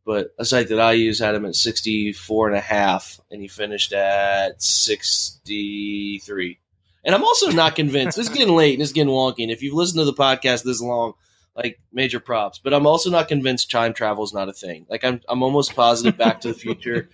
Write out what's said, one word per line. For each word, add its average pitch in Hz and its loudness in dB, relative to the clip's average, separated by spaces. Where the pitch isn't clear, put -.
but 104 -2
a 113 -4
site 120 2
that 110 0
I 113 6
use 113 2
had 107 0
him 104 -4
at 92 -6
sixty-four 110 -2
and 101 0
a 101 0
half, 98 -2
and 104 -14
he 98 -12
finished 104 -6
at 98 0
sixty-three. 101 -4
And 180 2
I'm 240 2
also 453 2
not 160 4
convinced. 139 0
It's 226 -4
getting 220 2
late 151 6
and 135 -2
it's 143 -4
getting 147 2
wonky. 131 0
And 113 -4
if 113 -6
you've 139 -6
listened 170 0
to 156 2
the 143 2
podcast 131 2
this 120 -4
long, 117 -2
like, 117 -8
major 123 -2
props. 107 -4
But 135 0
I'm 147 4
also 160 4
not 165 2
convinced 131 0
time 117 0
travel 107 -2
is 104 -6
not 98 -4
a - -14
thing. 87 -12
Like, 113 -6
I'm, 127 -2
I'm 127 -2
almost 135 0
positive 120 4
Back 113 2
to 120 -6
the 113 -4
Future, 117 -6